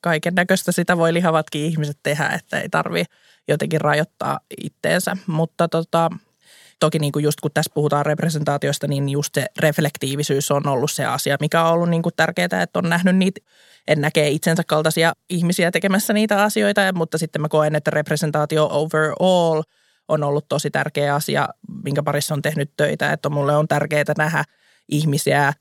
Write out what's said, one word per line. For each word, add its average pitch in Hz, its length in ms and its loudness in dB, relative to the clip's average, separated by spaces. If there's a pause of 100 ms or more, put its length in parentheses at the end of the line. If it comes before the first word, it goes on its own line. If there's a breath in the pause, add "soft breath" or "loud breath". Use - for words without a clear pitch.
kaiken 170 340 -2
näköistä 185 380 2
sitä 175 240 2
voi 165 180 2
lihavatkin 160 500 0
ihmiset 151 380 -2
tehdä, 147 260 -2
että - 320 -4
ei - 80 -8
tarvii 170 360 -2 (440 soft breath)
jotenkin 156 320 0
rajoittaa 147 600 -2 (220)
itteensä. 175 540 -2 (100)
Mutta 165 420 0
tota, 165 420 0 (720 soft breath)
toki 156 180 2
niinku 147 200 0
just 147 220 0
kun 147 140 -2
tässä 156 200 0
puhutaan 147 320 0
representaatiosta, 147 800 -2
niin 139 220 -2
just 143 260 -4
se 135 120 0 (120)
reflektiivisyys 147 920 0
on 143 180 0
ollut 135 220 0
se - 140 -4
asia, 131 360 -2
mikä 165 240 2
on 165 80 4
ollut 170 160 2
niinku 165 220 0
tärkeää, 180 520 0
että 175 160 -4
on 175 100 -2
nähnyt 180 280 2
niitä, 190 240 0 (480 soft breath)
en 151 120 2
näkee 151 280 2
itsensä 160 380 0
kaltaisia 160 460 2 (180)
ihmisiä 175 400 0
tekemässä 196 420 0
niitä 214 300 2
asioita, 208 380 2 (140)
mutta 165 240 -2
sitten 160 240 -4
mä 151 60 -2
koen, 151 260 2
että 151 160 0
representaatio 151 840 0
overall 160 880 2 (460)
on 156 160 2
ollut 143 240 -2
tosi - 220 -2
tärkeä 143 440 0
asia, 143 340 0 (360)
minkä 143 180 -2
parissa 147 320 -2
on 143 80 -4
tehnyt 143 340 -2
töitä, 147 360 0
että 147 160 -4
mulle 143 280 0
on 156 120 2
tärkeää 147 360 0 (140)
nähdä 151 260 0 (440 soft breath)
ihmisiä 143 720 2